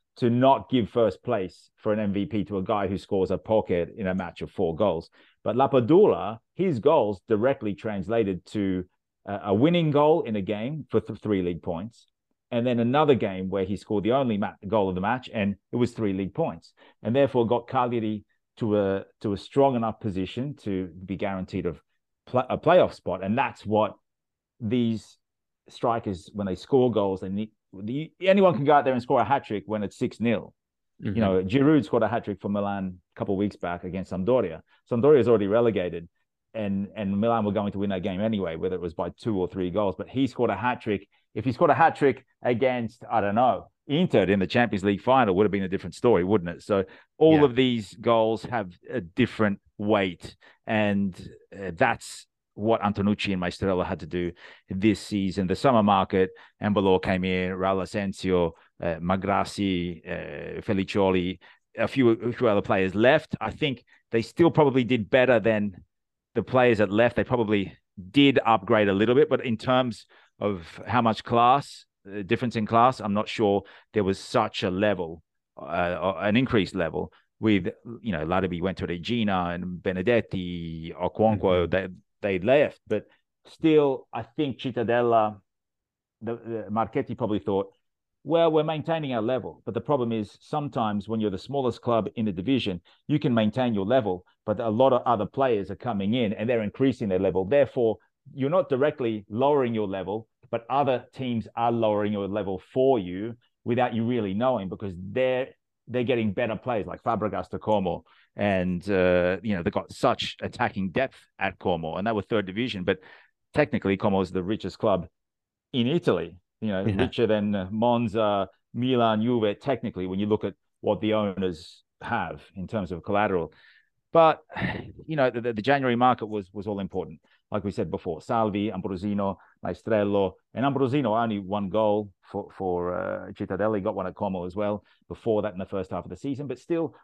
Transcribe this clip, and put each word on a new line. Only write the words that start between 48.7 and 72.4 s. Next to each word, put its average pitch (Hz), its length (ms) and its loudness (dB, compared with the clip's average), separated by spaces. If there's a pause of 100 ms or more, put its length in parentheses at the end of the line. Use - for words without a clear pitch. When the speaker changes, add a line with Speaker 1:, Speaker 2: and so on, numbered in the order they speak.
Speaker 1:
a - 120 -6
different 101 580 0 (180)
weight, 104 600 -2 (280)
and, 104 480 0 (400)
uh, 95 220 -10
that's - 500 -2 (280)
what 110 280 0
Antonucci 101 520 0
and 92 80 -4
Maestrello 90 440 -2
had 85 140 -6
to 85 80 -12
do 87 240 -4 (380)
this 98 320 2
season. 98 440 -2
The 90 120 -2
summer 123 260 4
market, 95 480 2 (320)
Embolo 98 400 2
came 92 220 0
in, 92 260 -2
Raul 95 300 -2
Asensio, 92 720 -2 (280)
uh, 85 140 -4
Magrassi, 92 1120 -2
uh, 80 540 -10
Felicioli, 95 760 0 (400)
a 113 100 0
few, 120 240 4
a 113 200 0
few 120 160 0
other 104 140 4
players 95 340 0
left. 127 460 4
I 101 100 -6
think 139 320 -4 (280)
they 113 100 2
still 156 300 2
probably 131 340 4
did 110 240 0
better 127 320 6
than 104 340 0 (580)
the 104 100 -2
players 123 340 4
that 101 140 2
left. 117 260 2
They 104 80 0
probably 107 520 0 (320)
did 139 360 6
upgrade 110 420 4
a 98 60 4
little 110 220 4
bit, 147 140 6
but 127 160 -2
in 113 120 -2
terms 127 480 -2 (340)
of 95 480 -6
how 120 140 2
much 113 240 0
class, 123 600 2 (240)
uh, 101 120 -8
difference 113 340 -2